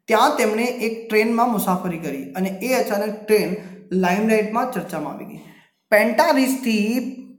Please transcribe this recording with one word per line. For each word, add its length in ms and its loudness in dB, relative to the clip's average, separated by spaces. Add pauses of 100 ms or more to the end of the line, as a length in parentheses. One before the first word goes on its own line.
ત્યાં 300 4
તેમણે 260 0
એક 480 -4
ટ્રેનમાં 420 2
મુસાફરી 460 -2
કરી 260 -8
અને 240 -4
એ 240 -4
અચાનક 540 -2
ટ્રેન 300 2 (360)
લાઇમલાઇટમાં 800 2
ચર્ચામાં 400 -6
આવી 120 -12
ગઈ. 160 -16 (500)
પેન્ટારિસથી 1120 2 (380)